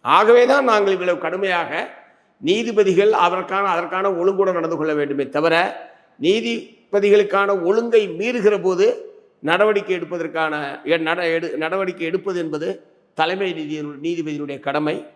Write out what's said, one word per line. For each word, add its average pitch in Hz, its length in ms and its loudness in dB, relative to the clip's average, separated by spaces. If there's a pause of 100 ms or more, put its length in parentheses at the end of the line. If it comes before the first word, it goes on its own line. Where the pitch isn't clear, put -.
ஆகவே 214 380 6 (100)
தான் 269 180 2
நாங்கள் 202 260 2
இவ்வளவு 175 300 -2
கடுமையாக 175 440 -2 (720)
நீதிபதிகள் 202 720 2 (120)
அதற்கான, 185 400 -2 (100)
அதற்கான 180 320 -4 (140)
ஒழுங்குடன் 185 380 2
நடந்து 165 200 -2
கொள்ள 151 160 -2
வேண்டுமே 139 340 -2
தவிர 160 260 0 (640)
நீதிபதிகளுக்கான 202 1300 0 (180)
ஒழுங்கை 226 340 4 (160)
மீறுகிற 214 380 2 (100)
போது 185 200 4 (600)
நடவடிக்கை 202 480 2
எடுப்பதற்கான 160 580 -4 (380)
எ-, 165 140 2
நட-, 170 280 -2
எடு-, 165 180 -4 (100)
நடவடிக்கை 180 440 -4
எடுப்பது 185 380 -4
என்பது 156 240 -6 (500)
தலைமை 185 300 -2 (100)
நீதி-, 151 260 -8 (200)
நீதிபதியினுடைய 147 560 -6
கடமை. 151 360 -2 (200)